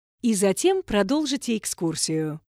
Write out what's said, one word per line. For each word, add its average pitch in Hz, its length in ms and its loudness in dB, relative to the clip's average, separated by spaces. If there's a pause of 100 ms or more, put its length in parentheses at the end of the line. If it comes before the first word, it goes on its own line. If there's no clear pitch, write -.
(220)
и 233 120 2
затем 208 500 2
продолжите 247 760 0
экскурсию. 156 920 -4